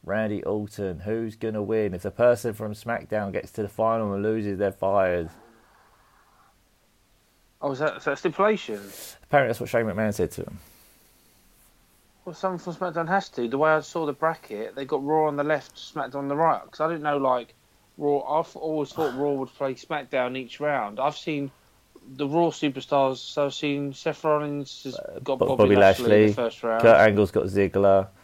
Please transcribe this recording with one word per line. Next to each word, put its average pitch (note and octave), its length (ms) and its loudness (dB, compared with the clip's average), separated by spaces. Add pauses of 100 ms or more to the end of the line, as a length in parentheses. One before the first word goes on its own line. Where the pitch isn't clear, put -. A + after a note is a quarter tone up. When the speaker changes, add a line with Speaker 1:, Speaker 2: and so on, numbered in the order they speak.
Speaker 1:
Randy G#2+ 380 -2
Orton. G2+ 560 -6
Who's A2 360 -6
gonna A2 260 -6
win? G#2 320 0
If F2+ 100 -8
the G2+ 80 -6
person A#2+ 420 2
from G#2+ 200 -6
SmackDown G#2+ 600 -6
gets - 180 -6
to G#2+ 120 -6
the G2 40 -4
final A2 460 0
and G2+ 100 -2
loses, G#2 360 -2
they're G2 120 2
fired. F#2 580 0 (2250)
Speaker 2:
Oh, C#3 100 -4
is B2+ 80 -8
that, D3+ 180 -4
is - 80 -16
that C#3+ 140 -2
stipulation? E3+ 600 -2 (440)
Speaker 1:
Apparently C#3 260 2
that's A2+ 100 -4
what A#2 100 -8
Shane A#2 160 2
McMahon G#2+ 280 -2
said F2 180 -2
to - 120 -10
him. - 160 -12 (1600)
Speaker 2:
Well, E3 120 -14
someone F#3 240 -4
from E3+ 160 -10
SmackDown E3 320 -4
has F#3+ 220 0
to. A#2+ 180 -4
The C3 100 -2
way D#3 140 4
I D#3 80 4
saw D#3+ 260 -6
the D3 80 -2
bracket, A2+ 600 -6
they C#3 100 -8
got C#3 180 -2
Raw D#3 240 2
on C#3+ 100 -2
the C#3+ 60 -2
left, D3 320 -4
SmackDown C3 400 -10
on C#3 120 -6
the C#3+ 80 -2
right. D3+ 340 2
'Cause - 120 -10
I D#3+ 80 0
didn't D#3+ 140 -6
know, D3 140 -2
like, C3 360 -2 (440)
Raw. C#3+ 420 0
I've - 160 -8
always D#3 360 -6
thought C#3+ 240 -2
Raw C#3+ 160 0
would C3+ 240 -4
play C3+ 200 -6
SmackDown C3 600 -4
each B2 220 -12
round. B2+ 400 -4
I've C3+ 180 -2
seen C#3+ 340 -6 (640)
the C#3+ 120 -4
Raw E3 220 2
superstars. C3+ 680 0
So - 280 -4
I've C3+ 80 -6
seen C#3+ 400 -4
Seth - 300 -8
Rollins D3 600 -2
has C3 120 -10
Speaker 1:
Uh, - 280 -12
Speaker 2:
got C3+ 160 -4
Speaker 1:
Bo-, - 80 2
Speaker 2:
Bobby A#2+ 160 4
Speaker 1:
Bobby G2+ 140 8
Speaker 2:
Lashley G2 280 6
in A2+ 60 4
the G#2 60 8 (100)
Speaker 1:
Lashley, G#2 60 4
Speaker 2:
first A#2 300 -4
round. A2+ 180 0
Speaker 1:
Kurt A2+ 180 10
Angle's G#2 320 6
got G#2 140 0
Ziggler, G2 640 4 (160)